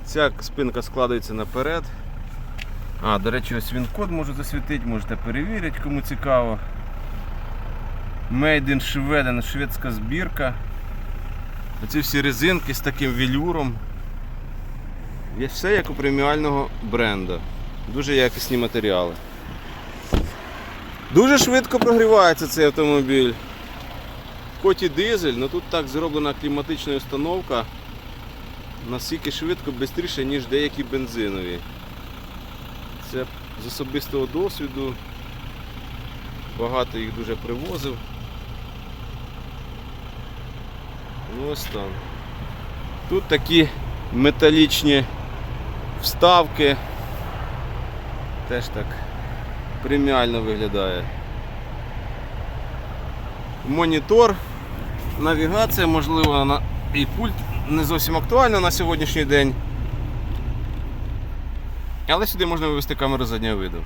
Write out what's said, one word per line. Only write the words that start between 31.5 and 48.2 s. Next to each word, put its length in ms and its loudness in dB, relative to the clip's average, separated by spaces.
Це 120 -2
з 20 -8
особистого 600 -2
досвіду. 680 -4
Багато 400 0
їх 160 -4
дуже 220 -4
привозив. 600 -6
Ну, 160 -4
ось 200 -6
там. 160 -4
Тут 160 0
такі 440 6
металічні 920 8
вставки. 760 6